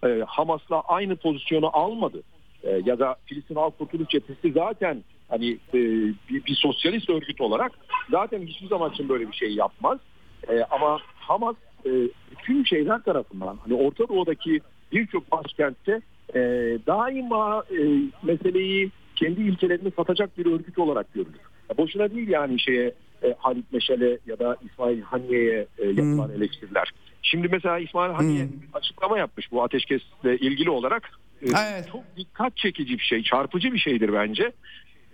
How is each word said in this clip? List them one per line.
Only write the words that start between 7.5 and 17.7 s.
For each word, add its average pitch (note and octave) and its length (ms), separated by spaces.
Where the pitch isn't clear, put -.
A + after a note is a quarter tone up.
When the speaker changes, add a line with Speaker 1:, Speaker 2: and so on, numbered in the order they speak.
Speaker 1:
zaten G#3 320
hiçbir E3+ 260
zaman E3+ 240
için C#3 160
böyle A#2+ 220
bir - 60
şey G#2+ 180
yapmaz. G#2 440
E, A#2 120
ama D3 280
Hamas, A3 360
e, C3 40
bütün C4 340
şeyler F3 380
tarafından G2+ 600
hani A#2 100
Orta C#3 340
Doğu'daki E3 520
birçok G3 400
başkentte, D#3+ 680
e, C3 40
daima, A3 840